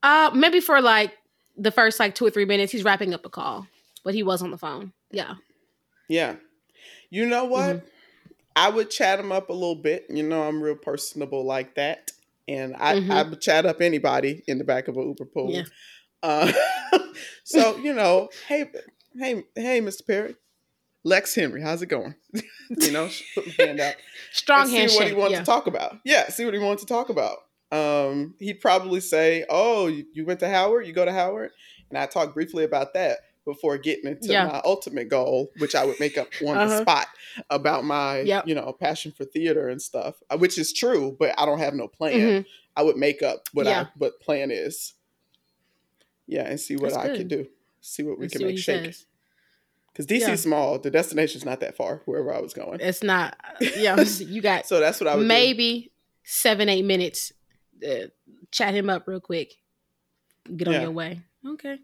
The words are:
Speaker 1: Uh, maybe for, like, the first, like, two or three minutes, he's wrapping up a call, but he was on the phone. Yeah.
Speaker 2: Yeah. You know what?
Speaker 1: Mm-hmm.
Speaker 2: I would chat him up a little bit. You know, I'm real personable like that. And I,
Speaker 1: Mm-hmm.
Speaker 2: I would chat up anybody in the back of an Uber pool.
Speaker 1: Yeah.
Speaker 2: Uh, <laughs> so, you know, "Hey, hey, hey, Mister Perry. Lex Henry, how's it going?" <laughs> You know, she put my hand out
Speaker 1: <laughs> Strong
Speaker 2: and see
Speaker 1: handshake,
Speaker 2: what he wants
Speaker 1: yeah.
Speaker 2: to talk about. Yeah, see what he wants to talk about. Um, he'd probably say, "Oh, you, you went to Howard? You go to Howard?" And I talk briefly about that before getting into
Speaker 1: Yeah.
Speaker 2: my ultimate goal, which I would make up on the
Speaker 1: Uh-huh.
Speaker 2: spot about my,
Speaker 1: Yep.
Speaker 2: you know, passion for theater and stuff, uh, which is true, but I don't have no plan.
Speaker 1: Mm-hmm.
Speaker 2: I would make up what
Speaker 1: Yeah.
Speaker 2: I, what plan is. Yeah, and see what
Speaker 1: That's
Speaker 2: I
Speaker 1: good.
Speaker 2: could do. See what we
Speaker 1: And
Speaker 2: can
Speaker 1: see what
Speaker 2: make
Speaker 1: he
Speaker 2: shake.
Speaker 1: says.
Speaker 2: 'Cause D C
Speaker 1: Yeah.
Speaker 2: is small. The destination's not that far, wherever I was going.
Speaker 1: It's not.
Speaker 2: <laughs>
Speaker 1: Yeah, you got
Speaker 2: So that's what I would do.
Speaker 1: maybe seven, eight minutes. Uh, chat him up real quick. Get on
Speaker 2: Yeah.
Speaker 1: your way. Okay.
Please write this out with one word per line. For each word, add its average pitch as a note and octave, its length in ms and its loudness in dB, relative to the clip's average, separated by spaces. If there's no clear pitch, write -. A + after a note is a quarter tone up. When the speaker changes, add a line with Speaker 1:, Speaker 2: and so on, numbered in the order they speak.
Speaker 1:
Uh, D4+ 320 6
maybe E4 260 6
for, D4+ 200 6
like, G#3+ 320 4
the G#3 120 2
first, A3 300 4
like, G3+ 140 2
two - 120 -2
or G#3+ 40 6
three G3+ 160 2
minutes, G3+ 260 2
he's G#3+ 120 -4
wrapping G3 280 2
up - 140 -8
a - 40 -16
call, F#3+ 360 -8
but G3 120 -4
he G#3+ 80 -2
was F#3 200 0
on F3+ 80 -6
the - 80 -10
phone. F3 340 -12
Yeah. G3+ 240 -8
Speaker 2:
Yeah. D#3+ 280 -2
You G#3 160 -2
know A#3+ 180 0
what? B3+ 320 0
Speaker 1:
Mm-hmm. E3+ 100 -14
Speaker 2:
I F3 140 6
would A3 200 -2
chat G3 300 2
him G3 120 -6
up F#3+ 180 -2
a - 40 -4
little F3 200 -2
bit. D#3 340 -2
You D3+ 140 -4
know, D#3 220 0
I'm D3+ 180 -4
real D3+ 140 -2
personable C#3+ 680 -6
like C3 300 -4
that. C#3+ 380 -4
And C3+ 300 -6
I, D3+ 180 4
Speaker 1:
Mm-hmm. F#3 160 0
Speaker 2:
I D3 120 4
would D#3+ 180 -10
chat D#3+ 240 4
up D#3+ 160 0
anybody C#3+ 640 0
in C3+ 120 -4
the C3+ 60 -6
back C3 240 -2
of B2 80 -6
an C3 100 -4
Uber C#3+ 200 -8
pool. F3+ 260 -6
Speaker 1:
Yeah. F3 120 -4
Speaker 2:
Uh, D3+ 280 2
<laughs> - 460 -8
so, A3+ 340 4
you C#4+ 160 -4
know, G3 340 4
"Hey, D4 220 -2
hey, B3+ 260 -4
hey, A#3+ 280 0
Mister G3 220 -8
Perry. G#3 300 -2
Lex F#3+ 300 2
Henry, C#3 280 0
how's E3 200 -4
it F3+ 40 -8
going?" D3+ 280 -4
<laughs> A3 100 -8
You D#3 100 4
know, D#3 180 -2
she - 240 -12
put G3 140 -4
my F3 180 2
hand D3 140 -2
out C#3+ 160 -2
Speaker 1:
<laughs> - 180 -20
Strong C#4 300 4
Speaker 2:
and C4+ 80 2
see B3 80 2
Speaker 1:
handshake, A3 200 4
Speaker 2:
what G#3 80 4
he G3+ 80 -2
wants G3 200 2
Speaker 1:
yeah. F3 40 0
Speaker 2:
to E3+ 60 -6
talk - 240 2
about. - 360 -4
Yeah, C4+ 260 4
see A#3 140 -4
what A3+ 80 -2
he G3+ 60 -2
wants G3+ 240 -2
to G3+ 60 -16
talk B3 220 -2
about. C3+ 280 -2
Um, D3 680 0
he'd G3 200 -8
probably F#3 380 4
say, D#3+ 500 2
"Oh, G3+ 380 4
you, D3+ 260 -4
you D#3 120 -8
went F3 160 -2
to F3 80 0
Howard? G3 360 4
You E3 80 -14
go F3+ 120 2
to F3+ 80 0
Howard?" F#3+ 400 -2
And C#3 60 -6
I C#3 100 -2
talk D3 280 -2
briefly D#3+ 300 -2
about C#3+ 300 0
that D#3+ 240 0
before C#3+ 340 -2
getting C#3 320 -4
into G3 220 -4
Speaker 1:
Yeah. G3 160 4
Speaker 2:
my D3 160 -6
ultimate D3 440 -2
goal, C3 500 0
which D3+ 180 -2
I C3 80 2
would C3+ 160 -2
make D3 180 -2
up C3 80 -2
on D3 120 0
the G3+ 80 2
Speaker 1:
Uh-huh. G#3+ 160 2
Speaker 2:
spot E3+ 260 2
about C#3+ 340 0
my, C#3+ 380 -2
Speaker 1:
Yep. G3 260 0
Speaker 2:
you D#3 80 0
know, C3 160 -6
passion D#3+ 400 -4
for - 120 -10
theater D3+ 440 0
and B2+ 120 -8
stuff, B2 360 -8
uh, C3+ 80 -4
which F3+ 220 2
is D#3 140 -4
true, D#3+ 480 0
but - 180 2
I D3 80 2
don't D3+ 140 0
have C#3+ 140 -2
no A#2+ 120 -6
plan. D#3+ 320 -2
Speaker 1:
Mm-hmm. G3+ 300 2
Speaker 2:
I D3 60 2
would D3+ 140 4
make C#3+ 260 2
up - 300 -4
what D3 140 0
Speaker 1:
Yeah. F#3+ 160 2
Speaker 2:
I, E3 40 -6
what C#3 220 -2
plan C#3 320 -2
is. F2 440 -6
Yeah, - 160 -6
and - 160 -6
see - 160 -8
what C#3 160 -2
Speaker 1:
That's - 60 -4
Speaker 2:
I - 120 -4
Speaker 1:
good. C#4 100 -4
Speaker 2:
could F3+ 100 -8
do. C3+ 180 -4
See - 220 -12
what D3+ 160 -6
we - 60 -8
Speaker 1:
And F3+ 80 -10
Speaker 2:
can - 80 -6
Speaker 1:
see G3 40 -2
what F#3+ 60 0
Speaker 2:
make F#3 80 -4
Speaker 1:
he F3+ 40 -6
Speaker 2:
shake. E3+ 240 -2
Speaker 1:
says. - 200 -16
Speaker 2:
'Cause D3 100 -8
D A3+ 160 0
C A3+ 60 2
Speaker 1:
Yeah. A3+ 60 0
Speaker 2:
is F3 100 -2
small. D3 360 0
The C#3 120 -4
destination's D3+ 560 0
not C3 140 -6
that - 140 -6
far, - 300 -6
wherever C#3+ 300 -4
I - 60 -4
was - 120 -10
going. - 280 -10
Speaker 1:
It's F3+ 220 -2
not. F#3 320 0
Speaker 2:
<laughs> - 120 -10
Speaker 1:
Yeah, G3+ 420 2
you G3+ 400 -2
got G3 240 0
Speaker 2:
So F3+ 120 2
that's D#3 220 2
what E3 80 0
I D3 60 2
would G#3+ 80 4
do. A3+ 60 2
Speaker 1:
maybe A#3 600 2
seven, G#3 460 2
eight F#3+ 160 2
minutes. F3+ 480 0
Uh, B2+ 220 -6
chat G3+ 240 -2
him G3+ 160 0
up F#3 180 -4
real F#3 120 -8
quick. E3+ 340 -8
Get E3+ 140 -4
on E3 60 2
Speaker 2:
Yeah. D3 80 0
Speaker 1:
your E3 80 -4
way. E3 320 -8
Okay. C#4 380 -12